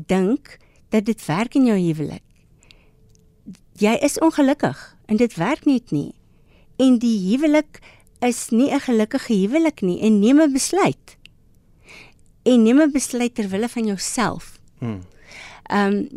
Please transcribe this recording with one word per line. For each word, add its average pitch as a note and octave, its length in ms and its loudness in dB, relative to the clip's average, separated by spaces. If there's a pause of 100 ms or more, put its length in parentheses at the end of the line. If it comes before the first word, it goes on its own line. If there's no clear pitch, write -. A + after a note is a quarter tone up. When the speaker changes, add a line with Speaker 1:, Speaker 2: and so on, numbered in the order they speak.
Speaker 1:
dink F#3+ 520 -2 (320)
dat G#3+ 140 0
dit A3 220 -4
werk F#3+ 280 -4
in C4+ 120 4
jou A3 120 2
huwelik. D#3+ 440 -4 (1600)
Jy G#3+ 140 2 (100)
is - 160 0
ongelukkig C#4+ 800 0 (100)
en G#3+ 100 -2
dit A3+ 200 0
werk G3+ 300 -4
net C4+ 260 0
nie. D3 220 -4 (640)
En B3+ 200 4
die A3+ 200 0 (180)
huwelik D4+ 440 0 (420)
is B3 280 -4
nie A#3+ 220 2
'n F#3 80 -2
gelukkige A#3 540 -2
huwelik C4+ 480 0
nie F3 180 -2
en G#3+ 200 2
neem B3+ 200 6
'n D#4 120 4
besluit. - 640 -2 (1300)
En A#3+ 180 4
neem A#3 180 4
'n D#4 120 4
besluit A#3+ 420 -4
ter G#3 140 -6
wille G3 200 -4
van A#3 180 -6
jouself." - 720 -6 (200)
Speaker 2:
Hmm. A2 220 -8 (680)
Speaker 1:
Ehm, G3+ 380 0 (100)